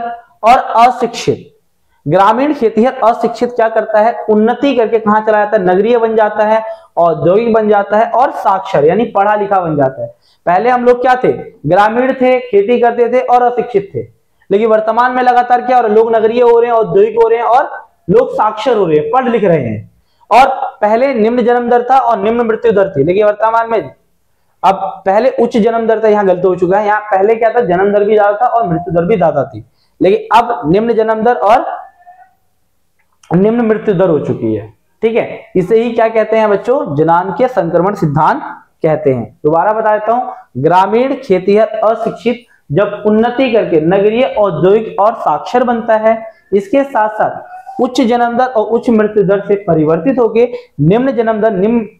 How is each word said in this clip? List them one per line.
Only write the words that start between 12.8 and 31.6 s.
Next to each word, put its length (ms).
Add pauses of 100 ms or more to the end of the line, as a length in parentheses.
थे 140
और 200
अशिक्षित 500
थे, 80 (480)
लेकिन 200
वर्तमान 420
में 120
लगातार 380
क्या 160
हो 40
रहा 80
है, 60
लोग 200
नगरीय 260
हो 180
रहे 100
हैं, 80
औद्योगिक 380
हो 120
रहे 120
हैं 80
और 220 (400)
लोग 220
साक्षर 460
हो 80
रहे 120
हैं, 140
पढ़ 180
लिख 140
रहे 160
हैं। 300 (400)
और 180 (340)
पहले 340
निम्न 280
जन्म 260
दर 140
था 160
और 200
निम्न 240
मृत्यु 280
दर 180
थी, 140
लेकिन 220
वर्तमान 460
में 80 (840)
अब 120 (300)
पहले 320
उच्च 200
जन्म 300
दर 160
था, 40
यहाँ 200
गलत 180
हो 100
चुका 240
है, 80
यहाँ 140
पहले 340
क्या 140
था, 140
जन्म 300
दर 100
भी 100
ज्यादा 240
था 100
और 200
मृत्यु 260
दर 120
भी 120
ज्यादा 280
थी, 180 (380)
लेकिन 360
अब 340
निम्न 220
जन्म 300
दर 120
और 300 (1600)